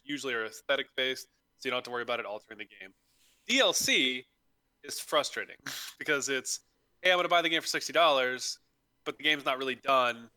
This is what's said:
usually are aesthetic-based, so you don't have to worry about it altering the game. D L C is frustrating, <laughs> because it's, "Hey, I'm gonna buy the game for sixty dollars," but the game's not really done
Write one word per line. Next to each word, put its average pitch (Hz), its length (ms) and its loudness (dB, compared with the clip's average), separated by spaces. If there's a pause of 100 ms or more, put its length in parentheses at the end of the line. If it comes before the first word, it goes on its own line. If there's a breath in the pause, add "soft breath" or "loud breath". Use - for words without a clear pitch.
usually 135 320 -6
are 113 100 -2
aesthetic-based, 131 840 -2 (300)
so - 100 -10
you 123 40 -2
don't 123 60 0
have 123 80 -6
to 123 60 -10
worry 120 120 -4
about 117 160 -2
it 104 80 -8
altering 107 320 -12
the 107 60 -12
game. 98 260 -20 (560)
D 247 120 2
L 190 140 4
C 131 540 0 (560)
is 139 160 -10
frustrating, - 560 -4 (100)
<laughs> - 340 -12
because 139 300 -2
it's, 131 300 -4 (420)
"Hey, 185 100 4
I'm 180 60 4
gonna 175 100 0
buy 170 140 6
the 165 80 2
game 165 120 0
for - 60 -10
sixty - 240 -4
dollars," 131 680 2 (440)
but - 140 -6
the 139 60 -18
game's 151 200 2
not 131 140 0
really 131 180 -2
done 120 600 0